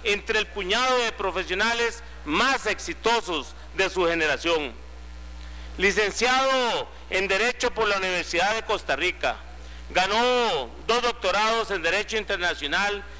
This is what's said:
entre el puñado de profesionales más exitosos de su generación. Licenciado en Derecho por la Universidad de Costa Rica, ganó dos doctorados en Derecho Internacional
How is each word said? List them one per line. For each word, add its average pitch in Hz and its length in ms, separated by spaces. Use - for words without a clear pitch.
entre 214 360
el 208 80
puñado 226 500
de 233 140
profesionales 202 880
más 226 400
exitosos 180 880
de 185 160
su 175 160
generación. 156 680
Licenciado 226 1120
en 196 160
Derecho 233 440
por 220 160
la 202 100
Universidad 185 580
de 220 80
Costa 175 320
Rica, 147 400
ganó 208 800
dos 233 160
doctorados 220 680
en 190 140
Derecho 202 340
Internacional 190 880